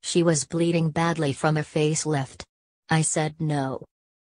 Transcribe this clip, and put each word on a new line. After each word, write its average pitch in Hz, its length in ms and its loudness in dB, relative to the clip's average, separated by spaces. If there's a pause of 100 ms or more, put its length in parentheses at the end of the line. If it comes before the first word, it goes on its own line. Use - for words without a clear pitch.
She - 200 0
was 165 240 2
bleeding 165 440 0
badly 165 420 0
from 156 240 0
a 151 60 -2
facelift. 151 800 -2 (460)
I 160 140 2
said 156 360 -2
no." 143 460 -2 (440)